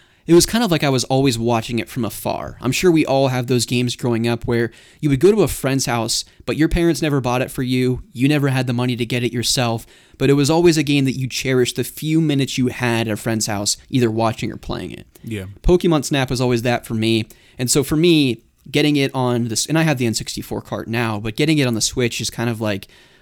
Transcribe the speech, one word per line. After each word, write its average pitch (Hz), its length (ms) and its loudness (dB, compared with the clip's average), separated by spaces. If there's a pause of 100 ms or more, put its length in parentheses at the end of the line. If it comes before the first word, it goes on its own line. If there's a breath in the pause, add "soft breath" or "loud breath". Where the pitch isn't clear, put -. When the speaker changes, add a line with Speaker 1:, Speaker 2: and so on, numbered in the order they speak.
(260 soft breath)
Speaker 1:
it 165 80 6
was 170 120 8
kind 226 160 0
of 214 80 0
like 156 140 0
I 147 40 2
was 131 160 2
always 135 340 2
watching 117 420 -2
it - 80 -8
from 120 160 -4
afar. - 560 -6
I'm 127 120 0
sure 185 200 4
we 156 140 4
all 135 220 2
have 127 200 -2
those 123 180 0
games 123 300 -2
growing 117 320 -2
up 117 180 -2
where 117 240 0 (300 loud breath)
you 151 100 0
would 135 100 2
go 190 120 8
to 214 100 2
a 135 60 2
friend's 135 380 -2
house, 117 380 -2 (220 soft breath)
but 120 100 -2
your 156 120 2
parents 165 340 2
never 143 180 2
bought 123 220 0
it - 80 -4
for - 140 -6
you. 127 380 0 (100)
You 127 160 2
never 143 200 2
had 131 200 0
the 131 40 -2
money 123 240 0
to 117 100 -2
get 120 180 -2
it 117 80 -2
yourself, 117 520 -2 (340 soft breath)
but 135 120 2
it 143 40 6
was 139 160 2
always 170 260 4
a 156 80 0
game 143 220 2
that 135 120 -2
you 131 100 -2
cherished 127 480 0
the 131 80 -4
few 156 360 -2
minutes 143 380 0
you 123 100 2
had 117 400 -2
at 107 60 -2
a - 20 -2
friend's 110 300 -2
house, 104 300 -4 (140 soft breath)
either 120 200 2
watching 113 420 -2
or - 40 -12
playing 90 360 -10
it. - 140 -16 (180)
Speaker 2:
Yeah. 101 220 -8 (160)
Speaker 1:
Pokemon 170 420 4
Snap 135 260 -2
was 123 100 -2
always 123 220 0
that 120 240 -2
for 120 80 -6
me. 110 320 0 (320 loud breath)
And 127 100 -2
so 143 140 2
for 151 140 -2
me, 156 460 4 (280)
getting 147 240 2
it 139 220 0
on 123 320 0
this, 110 180 -4
and 151 100 -2
I 160 60 2
have 151 160 0
the 123 80 0
N 110 80 0
sixty-four - 480 -8
cart 101 240 -8
now, 113 320 -4
but 107 160 -8
getting 151 240 0
it 135 80 2
on 120 80 -2
the 107 60 -4
Switch - 400 -2
is 110 100 -6
kind 120 180 -4
of 110 120 -6
like, 104 260 -4 (360 soft breath)